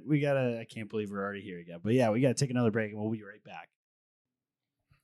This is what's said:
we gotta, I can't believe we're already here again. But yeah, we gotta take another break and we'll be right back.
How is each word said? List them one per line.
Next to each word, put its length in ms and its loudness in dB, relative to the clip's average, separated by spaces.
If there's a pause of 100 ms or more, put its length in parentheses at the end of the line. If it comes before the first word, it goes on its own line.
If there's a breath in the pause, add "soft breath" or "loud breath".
we 140 4
gotta, 400 2
I 40 -12
can't 240 -10
believe 220 -4
we're 120 -4
already 200 -6
here 160 -12
again. 240 -14
But 100 2
yeah, 180 6
we 120 2
gotta 120 6
take 160 0
another 200 4
break 200 0
and 100 -10
we'll 100 -2
be 120 -4
right 220 -18
back. 240 -16 (1400)